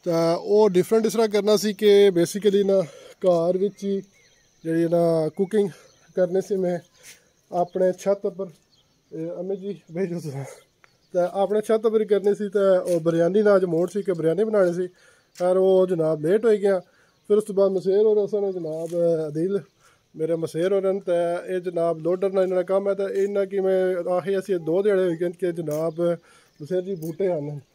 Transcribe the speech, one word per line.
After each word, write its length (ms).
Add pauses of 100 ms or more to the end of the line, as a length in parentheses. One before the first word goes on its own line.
ते 260 (120)
ओह् 240
different 360
इस 100
तरह 100
करना 300
सी 160
कि 380
basically 560
ना 140 (460)
घर 320
विच 260
ही 160 (640)
जेह्ड़ी 200
ना 440
cooking 420 (460)
करनी 240
सी 160
मैं 240 (720)
अपने 400
छत 320
उप्पर। 240 (680)
ए, 40 (200)
अम्मी 180
जी 260 (100)
भेजो 280
तुस। 140 (800)
ते 40
अपने 420
छत 260
उप्पर 140
ही 60
करनी 280
सी, 140
ते 460
ओह् 80
बिरयानी 400
ना 120
अज्ज 100
मोड़ 260
सी 120
कि 100
बिरयानी 320
बनानी 280
सी। 140 (520)
खैर, 180
ओह् 320
जनाब 380
late 180
होई 140
गेआ। 200 (500)
फिर 80
उस 100
तो 80
बाद 160
मसेर 360
होर 120
असां 220
ने 120
जनाब 380 (360)
अदील 340 (560)
मेरे 200
मसेर 360
होर 140
न, 120
ते 200 (360)
एह् 100
जनाब 340
लोडर 340
न, 60
इन्हां 200
दा 40
कम्म 260
है। 60
ते 300
इन्ना 200
कि 160
मैं 200 (360)
आखे 180
असीं 240
दो 240
ध्याड़े 200
होई 140
गे 120
न 40
कि 200
जनाब 680 (440)
मसेर 200
जी 120
बूटे 380
आह्नन। 260 (160)